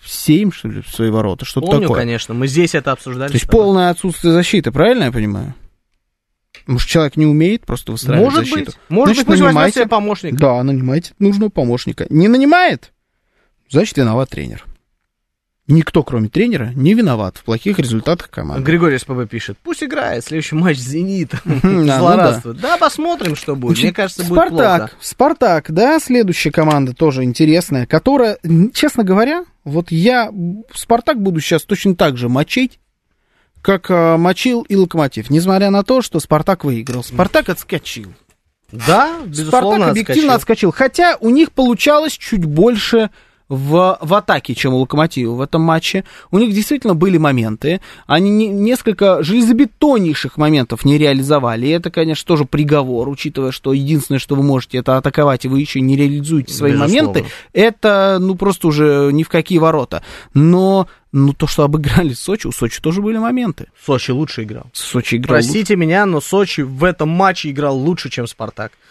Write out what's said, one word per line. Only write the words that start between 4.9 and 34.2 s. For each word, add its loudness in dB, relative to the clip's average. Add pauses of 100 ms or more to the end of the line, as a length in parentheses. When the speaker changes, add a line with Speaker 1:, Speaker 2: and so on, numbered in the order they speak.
Speaker 1:
я -2
понимаю? -4 (1120)
Может, -2
человек 2
не 2
умеет 2
просто -8
выстраивать 2
Speaker 2:
Может 2 (100)
Speaker 1:
защиту? -4
Speaker 2:
быть, -20 (120)
может 2 (100)
Speaker 1:
Значит, 2
Speaker 2:
быть, 0
пусть 4
возьмет 6
Speaker 1:
нанимайте. 2
Speaker 2:
себе 0
помощника. -2
Speaker 1:
Да, 2
нанимайте -2
нужного 2
помощника. -4
Не 4
нанимает? 2 (800)
Значит, 0
виноват 0
тренер. -12 (1040)
Никто, 4
кроме -2
тренера, -2
не 4
виноват 0
в -20
плохих -2
результатах -2
команды. -8
Speaker 2:
Григорий 2
С -8
П -10
Б -6
пишет: -10
Пусть -8
играет, -6
следующий -6
матч 2
"Зенит". -6
<laughs> -16
Speaker 1:
Мгм, -2
да, 4
ну 2
да. 2
Speaker 2:
Злорадствует. 0
Да, 0
посмотрим, -2
что -6
будет. -2
Speaker 1:
Значит, 0
Speaker 2:
Мне 0
кажется, -6
будет -6
Speaker 1:
"Спартак". 2
Speaker 2:
плохо. -6 (100)
Speaker 1:
"Спартак", 0
да, 2
следующая 0
команда 2
тоже 0
интересная, 0
которая, 2
м, 2
честно 0
говоря, 0 (220)
вот -4
я, 2
м, -8 (100)
"Спартак" -2
буду 0
сейчас 0
точно 0
так 0
же -4
мочить, -2 (840)
как, 0
а, 4
мочил 0